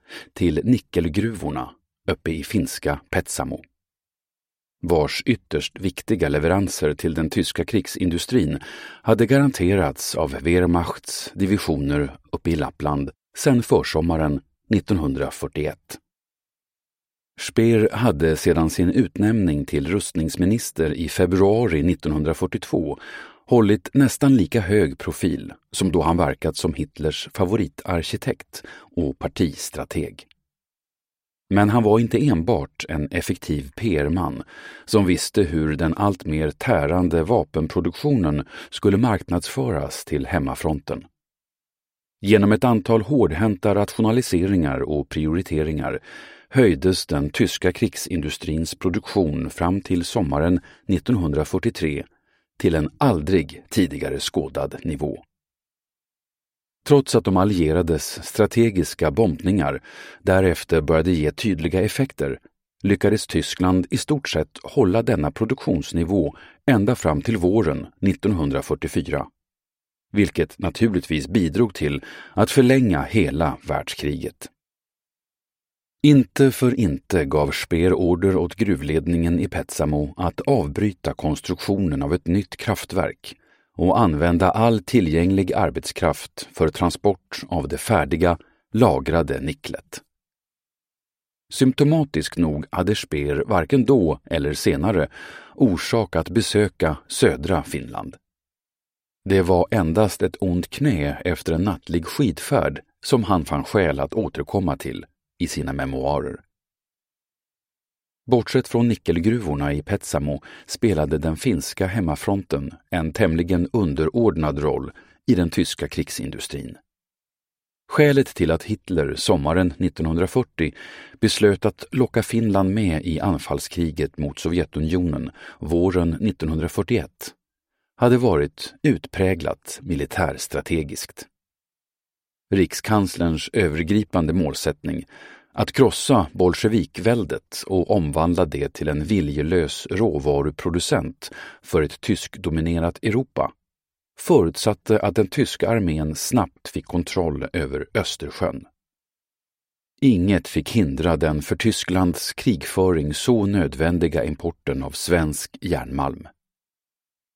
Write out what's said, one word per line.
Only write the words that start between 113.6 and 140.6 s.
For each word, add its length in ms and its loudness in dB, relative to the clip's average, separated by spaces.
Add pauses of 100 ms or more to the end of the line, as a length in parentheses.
underordnad 880 0
roll 340 -2 (340)
i 80 6
den 160 0
tyska 380 -4
krigsindustrin. 880 -8 (1120)
Skälet 380 4
till 240 0
att 120 0
Hitler 520 -2
sommaren 640 2
nittonhundrafyrtio 960 -2 (480)
beslöt 440 4
att 260 -2
locka 320 0
Finland 520 2
med 320 0
i 140 -2
anfallskriget 960 -4
mot 200 -6
Sovjetunionen 920 -2 (280)
våren 640 0
nittonhundrafyrtioett 1120 -4 (640)
hade 220 4
varit 640 0
utpräglat 1000 -2
militärstrategiskt. 1400 -6 (1300)
Rikskanslerns 960 0
övergripande 800 0
målsättning, 720 -4 (480)
att 200 -2
krossa 600 4
bolsjevikväldet 1300 0
och 240 0
omvandla 540 2
det 280 -6
till 160 -6
en 160 -2
viljelös 840 0
råvaruproducent 1400 -2 (320)